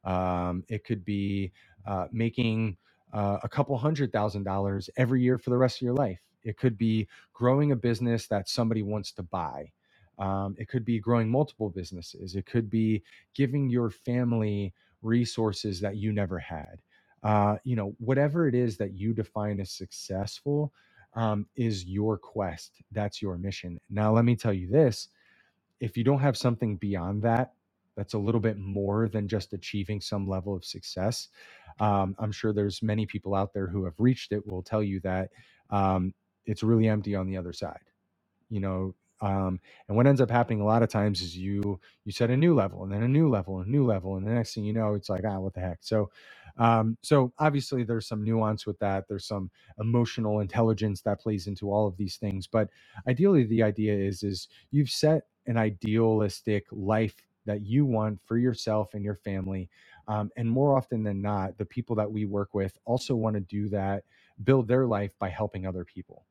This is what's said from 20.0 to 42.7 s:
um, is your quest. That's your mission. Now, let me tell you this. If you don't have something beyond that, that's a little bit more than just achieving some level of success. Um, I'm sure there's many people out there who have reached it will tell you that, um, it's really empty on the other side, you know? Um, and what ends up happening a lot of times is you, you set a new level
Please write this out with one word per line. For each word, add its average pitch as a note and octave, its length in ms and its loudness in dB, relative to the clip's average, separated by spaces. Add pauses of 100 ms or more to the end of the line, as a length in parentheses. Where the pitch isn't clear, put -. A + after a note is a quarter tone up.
um, G#2+ 400 0
is G#2+ 300 -2
your G#2 320 0
quest. - 640 -8 (100)
That's G#2 300 -4
your F#2 160 -4
mission. F2+ 420 -8 (100)
Now, G#2+ 240 2
let A#2 120 6
me A#2+ 100 4
tell G#2+ 180 -2
you F2+ 140 -4
this. B2+ 420 2 (680)
If A#2 180 -4
you A#2+ 60 0
don't C#3 160 4
have C3+ 180 2
something A2+ 400 0
beyond G2 460 -4
that, A#2 300 2 (420)
that's - 180 -8
a A2 60 -2
little A2 220 0
bit G#2+ 160 0
more G2+ 520 0
than G#2 180 -2
just G#2 260 -4
achieving G2+ 480 -6
some G2+ 260 -4
level F#2+ 280 -4
of E2+ 100 -10
success. - 640 -6 (500)
Um, G2 400 2
I'm G#2+ 120 -2
sure G#2+ 220 -2
there's G2+ 300 -2
many G#2+ 220 0
people G2 300 -6
out G2 180 -2
there F#2+ 140 -4
who F#2 180 -2
have E2+ 140 -8
reached B2 320 2
it G#2 140 -4
will F#2 180 -8
tell G#2+ 200 -2
you G2 180 -2
that, F#2 300 -2 (380)
um, F#2+ 440 2 (320)
it's A2 180 -4
really A2 240 6
empty G#2 280 0
on F#2+ 120 -2
the F#2+ 100 -4
other F2 160 -8
side, - 320 -10 (640)
you G#2+ 100 -4
know? F#2+ 340 -2 (280)
Um, G2 380 0 (280)
and G#2 80 -2
what A#2+ 120 8
ends C3+ 140 6
up A#2 80 4
happening A#2 320 2
a G2+ 40 0
lot A2+ 180 6
of G#2+ 60 2
times G2+ 320 0
is E2+ 160 -8
you, G2+ 420 -2 (240)
you G#2 80 -8
set A#2 180 0
a B2+ 80 2
new E3 160 6
level F#2+ 300 0